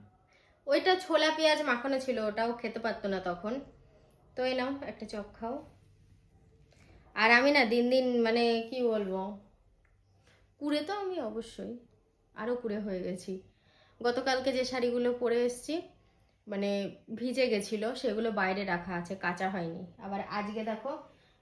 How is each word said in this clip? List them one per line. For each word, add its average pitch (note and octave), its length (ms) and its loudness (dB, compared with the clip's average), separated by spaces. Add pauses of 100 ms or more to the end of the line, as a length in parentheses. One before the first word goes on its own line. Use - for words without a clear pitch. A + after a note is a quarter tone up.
(680)
ওইটা F4 300 4
ছোলা D#4 400 4
পেঁয়াজ D4+ 260 4
মাখানো C4+ 380 0
ছিল, B3+ 180 -2
ওটাও A3 340 0
খেতে A#3 260 -6
পারতো G#3+ 300 -4
না F#3+ 120 -2
তখন। G3 400 -4 (760)
তো B3+ 80 0
এই B3+ 100 0
নাও, C4+ 320 -2
একটা G#3+ 200 -10
চপ G#3 180 -8 (160)
খাও। B3+ 240 -6 (1500)
আর G#3+ 160 6
আমি B3+ 200 8
না C#4+ 140 6
দিন A#3+ 260 4
দিন, B3+ 320 4
মানে A#3 480 4
কি B3+ 120 -4
বলবো, G3+ 560 -2 (1200)
কুড়ে D4 220 0
তো D#4+ 120 -4
আমি F#4+ 280 -2
অবশ্যই, A3 560 -8 (580)
আরও A#3+ 220 -2
কুড়ে G#3+ 220 -4
হয়ে G3 240 -4
গেছি। F#3 400 -6 (600)
গতকালকে B3+ 500 2
যে B3+ 120 0
শাড়িগুলো B3 560 0
পরে A#3+ 220 2
এসছি, C4+ 400 -2 (680)
মানে G3+ 400 -2 (240)
ভিজে B3 320 0
গেছিলো, G#3+ 480 -2
সেগুলো A3+ 380 -2
বাইরে G3 320 0
রাখা F3+ 300 -4
আছে, F3 200 -6
কাচা F#3 360 -2
হয়নি। F3+ 360 -6 (160)
আবার G3 180 -6 (100)
আজকে G#3 340 -4
দেখো B3+ 340 -4 (440)